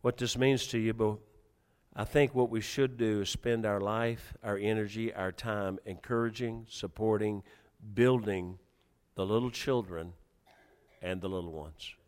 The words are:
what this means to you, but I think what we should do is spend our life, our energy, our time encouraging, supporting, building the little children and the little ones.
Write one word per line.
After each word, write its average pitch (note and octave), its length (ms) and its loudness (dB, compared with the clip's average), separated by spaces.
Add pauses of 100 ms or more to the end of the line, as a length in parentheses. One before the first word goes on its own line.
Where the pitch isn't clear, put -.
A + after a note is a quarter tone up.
what B2+ 160 2
this A#2+ 200 -2
means C3 300 4
to A#2 140 -2
you, A2 120 2
but G#2+ 260 0 (760)
I G#2 80 -4
think C#3 320 2
what B2 160 4
we A2+ 100 0
should B2+ 360 0
do A2 240 2
is G2 100 -2
spend A#2 340 -2
our G#2 160 2
life, A#2 640 -2
our G#2 160 -2
energy, G#2+ 560 0
our F#2+ 160 -2
time G2 560 -4
encouraging, A2+ 840 -4
supporting, G#2+ 760 0 (500)
building G#2 640 4 (560)
the F#2+ 100 -2
little A#2 280 2
children F2+ 640 -2 (840)
and F2+ 200 -4
the F#2+ 80 -6
little F2 240 -4
ones. D2+ 420 -12 (140)